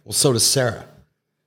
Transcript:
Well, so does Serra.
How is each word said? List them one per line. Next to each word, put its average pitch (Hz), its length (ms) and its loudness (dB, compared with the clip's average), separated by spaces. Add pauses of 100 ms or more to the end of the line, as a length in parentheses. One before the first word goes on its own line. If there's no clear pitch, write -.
Well, 104 80 -14
so 139 200 2
does - 140 2
Serra. - 380 -2 (640)